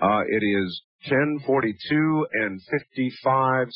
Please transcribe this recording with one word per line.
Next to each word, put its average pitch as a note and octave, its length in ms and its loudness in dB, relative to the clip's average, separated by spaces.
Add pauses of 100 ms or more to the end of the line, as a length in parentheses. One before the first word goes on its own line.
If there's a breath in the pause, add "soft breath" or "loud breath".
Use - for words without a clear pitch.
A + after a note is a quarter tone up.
uh, G2+ 280 2
it G#2+ 160 0
is G2 360 -2 (280)
ten D3 360 0
forty-two D3 880 0
and G2 360 -4
fifty-five C3 1080 0